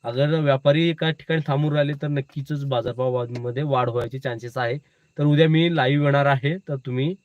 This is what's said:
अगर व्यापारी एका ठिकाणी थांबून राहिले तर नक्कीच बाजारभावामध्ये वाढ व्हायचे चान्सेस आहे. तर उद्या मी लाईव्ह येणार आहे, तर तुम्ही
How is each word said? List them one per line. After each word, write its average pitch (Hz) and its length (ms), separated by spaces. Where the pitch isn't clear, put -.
अगर 143 360
व्यापारी 143 500
एका 160 200
ठिकाणी 160 380
थांबून 147 260
राहिले 147 200
तर 147 140
नक्कीच 143 560
बाजारभावामध्ये 120 1000
वाढ 127 260
व्हायचे 120 300
चान्सेस 120 380
आहे. 123 200
तर 147 60
उद्या 147 260
मी 165 260
लाईव्ह 147 300
येणार 143 200
आहे, 143 320
तर 156 180
तुम्ही 131 500